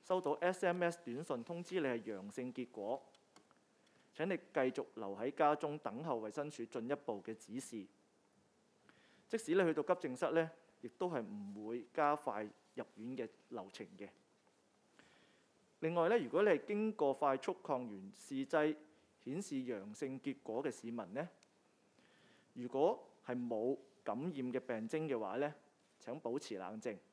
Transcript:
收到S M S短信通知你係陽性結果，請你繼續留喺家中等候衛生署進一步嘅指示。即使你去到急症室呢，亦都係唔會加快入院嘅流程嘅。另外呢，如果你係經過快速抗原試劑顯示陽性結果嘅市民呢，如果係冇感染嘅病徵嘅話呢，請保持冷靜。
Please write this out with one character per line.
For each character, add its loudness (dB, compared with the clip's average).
收 2
到 2
S 2
M 4
S 2
短 -4
信 -2
通 -6
知 -2
你 2
係 0
陽 -6
性 -6
結 -6
果， -4
請 0
你 0
繼 -2
續 2
留 -6
喺 -4
家 6
中 -4
等 -6
候 0
衛 -4
生 -4
署 -8
進 -6
一 2
步 -4
嘅 -8
指 -10
示。 -8
即 -2
使 0
你 8
去 6
到 4
急 -2
症 -4
室 2
呢， 4
亦 -10
都 -2
係 0
唔 -8
會 -6
加 4
快 -4
入 -4
院 -8
嘅 -4
流 -8
程 -12
嘅。 -12
另 0
外 6
呢， 6
如 0
果 4
你 8
係 6
經 0
過 4
快 4
速 -2
抗 0
原 -10
試 -6
劑 4
顯 -4
示 -6
陽 -4
性 -4
結 -4
果 -2
嘅 0
市 -10
民 -4
呢， -2
如 -8
果 4
係 -2
冇 0
感 -2
染 -2
嘅 -2
病 -4
徵 -2
嘅 0
話 -2
呢， 0
請 -8
保 -2
持 -6
冷 -8
靜。 -4